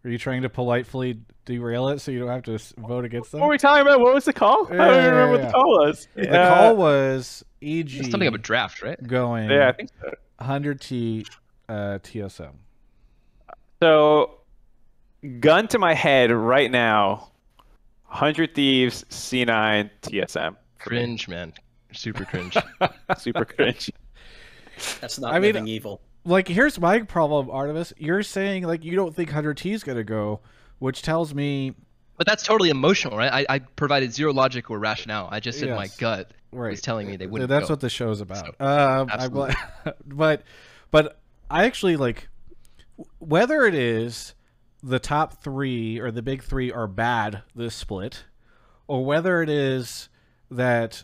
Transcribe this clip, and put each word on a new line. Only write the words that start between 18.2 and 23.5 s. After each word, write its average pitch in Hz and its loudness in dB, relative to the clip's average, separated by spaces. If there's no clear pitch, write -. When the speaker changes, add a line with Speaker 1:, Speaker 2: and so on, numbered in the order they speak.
Speaker 2:
Thieves, 131 0
C - -4
nine, 107 0
T 98 -6
S - -6
M. 80 -4
Speaker 3:
Cringe, 120 -6
man. 87 -12
Super - -10
cringe. 90 -8
Speaker 2:
<laughs> - -6
Super - -4
cringe. - -2